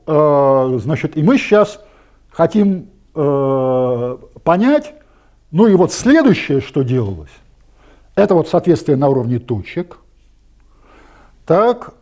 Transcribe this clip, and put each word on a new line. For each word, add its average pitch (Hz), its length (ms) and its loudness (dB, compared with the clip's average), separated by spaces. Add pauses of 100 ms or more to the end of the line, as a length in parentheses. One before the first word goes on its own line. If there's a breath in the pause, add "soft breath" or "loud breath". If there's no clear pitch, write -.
э, 139 760 2
значит, 147 360 -6
и 151 60 -2
мы 247 140 2
сейчас - 460 0 (480 soft breath)
хотим, 190 560 0 (260)
э, 131 1040 -2 (280)
понять, 247 480 0 (580 soft breath)
ну 196 160 4
и 202 80 4
вот 175 160 2
следующее, 247 680 2
что - 220 -4
делалось, 104 500 -6 (840 soft breath)
это 196 200 2
вот 160 120 0
соответствие 170 480 0
на 139 140 2
уровне 123 300 -2
точек. 123 580 -8 (1500 soft breath)
Так, 226 560 0